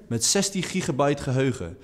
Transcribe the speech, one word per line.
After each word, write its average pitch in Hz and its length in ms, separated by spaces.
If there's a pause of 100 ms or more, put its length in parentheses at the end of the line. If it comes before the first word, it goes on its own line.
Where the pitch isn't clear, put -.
met 117 160
zestien 190 400
gigabyte 143 600
geheugen. 123 600